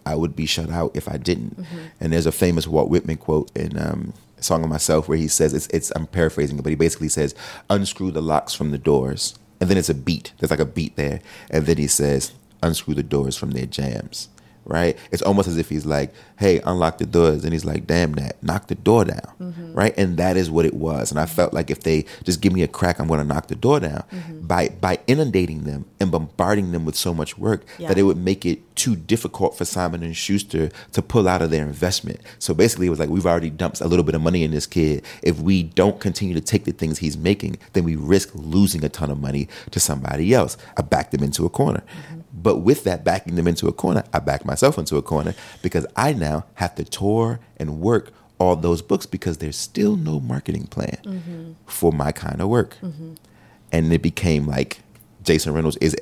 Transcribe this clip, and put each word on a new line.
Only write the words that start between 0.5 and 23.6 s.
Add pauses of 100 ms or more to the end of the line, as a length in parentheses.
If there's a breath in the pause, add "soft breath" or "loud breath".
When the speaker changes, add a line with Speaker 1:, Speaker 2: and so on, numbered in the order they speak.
Speaker 1:
out
if
I
didn't.
Speaker 2:
Mm-hmm. (220 loud breath)
Speaker 1:
And
there's
a
famous
Walt
Whitman
quote
in,
um, (280)
"Song
of
Myself"
where
he
says,
it's,
it's,
I'm
paraphrasing
it,
but
he
basically
says, (340 loud breath)
"Unscrew
the
locks
from
the
doors." (220)
And
then
it's
a
beat.
There's,
like,
a
beat
there. (280 loud breath)
And
then
he
says, (280)
"Unscrew
the
doors
from
their
jams." (340 soft breath)
Right? (140 loud breath)
It's
almost
as
if
he's
like, (240 loud breath)
"Hey,
unlock
the
doors."
And
he's
like,
"Damn
that.
Knock
the
door
down."
Speaker 2:
Mm-hmm.
Speaker 1:
Right?
And
that
is
what
it
was.
And
I
felt
like
if
they (180 loud breath)
just
give
me
a
crack,
I'm
gonna
knock
the
door